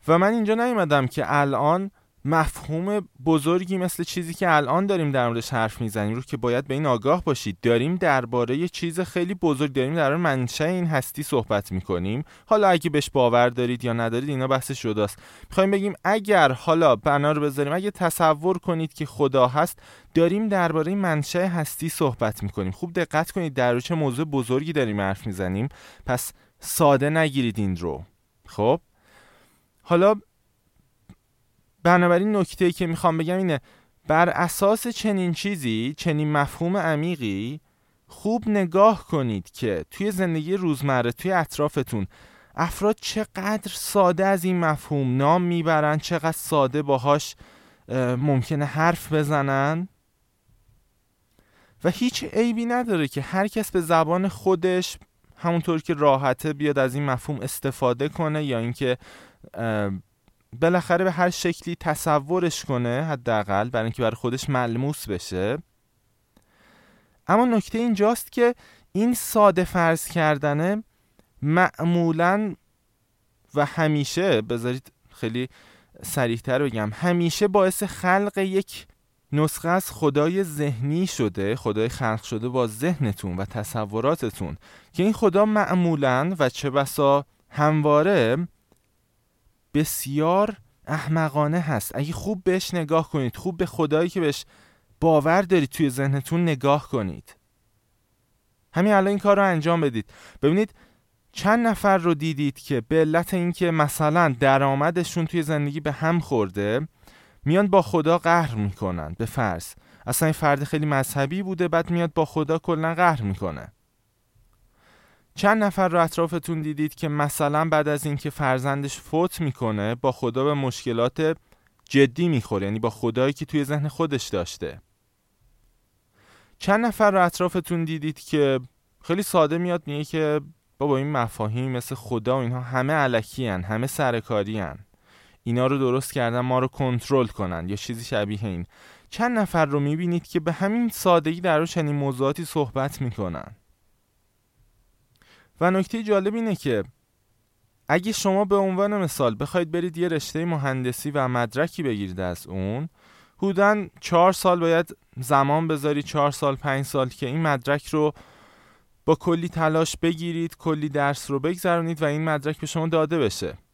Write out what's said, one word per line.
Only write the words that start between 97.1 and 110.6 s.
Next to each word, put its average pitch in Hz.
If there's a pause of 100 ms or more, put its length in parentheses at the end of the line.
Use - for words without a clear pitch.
همین 202
الان 190
این 202
کار 202
رو 196
انجام 170
بدید. 117 (320)
ببینید 185 (580)
چند 226
نفر 196
رو 170
دیدید 147
که 127
به 156
علت 160
اینکه 175
مثلاً 151
درآمدشون 143
توی 170
زندگی 147
به 151
هم 160
خورده، 107 (580)
میان 185
با 190
خدا 165
قهر 170
می‌کنن، 92
به 117
فرض. 98 (340)
اصلاً -
این 156
فرد 143